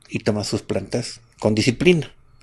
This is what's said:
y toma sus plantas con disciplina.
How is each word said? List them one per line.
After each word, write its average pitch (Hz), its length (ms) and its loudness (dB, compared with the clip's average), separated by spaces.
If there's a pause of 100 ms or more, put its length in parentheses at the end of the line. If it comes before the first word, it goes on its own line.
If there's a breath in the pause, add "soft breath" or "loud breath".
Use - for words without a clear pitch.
y 120 100 -4
toma 104 240 0
sus 107 180 -4
plantas - 600 -6 (180)
con 110 160 2
disciplina. 139 580 2 (280 soft breath)